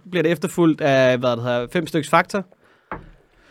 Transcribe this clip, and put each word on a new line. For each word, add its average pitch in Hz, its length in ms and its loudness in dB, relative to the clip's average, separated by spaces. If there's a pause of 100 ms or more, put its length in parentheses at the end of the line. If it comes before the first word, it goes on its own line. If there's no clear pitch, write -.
(100)
bliver 175 120 0
det 165 100 2
efterfulgt 165 480 0
af, 131 380 4
hvad 127 120 -2
det 117 120 -2
hedder, 123 300 -2
fem 170 140 -4
styks 147 220 -4
fakta. 180 340 0 (1080)